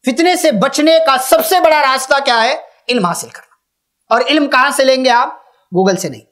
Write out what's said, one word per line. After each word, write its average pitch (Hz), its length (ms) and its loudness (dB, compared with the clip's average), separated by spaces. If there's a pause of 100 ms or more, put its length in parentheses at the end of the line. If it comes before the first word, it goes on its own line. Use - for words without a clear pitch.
फितने 339 320 0
से 320 140 0
बचने 294 480 0
का 285 180 2
सबसे 320 420 0
बड़ा 311 220 4
रास्ता 269 380 0
क्या 262 200 0
है? 254 280 -2 (220)
इल्म 240 160 -2
हासिल 160 240 -6
करना। - 280 -20 (580)
और 240 60 0
इल्म 285 260 0
कहां 269 240 0
से 277 120 -2
लेंगे 262 260 2
आप? 240 360 -2 (280)
गूगल 185 220 2
से 175 140 -8
नहीं। 120 220 -16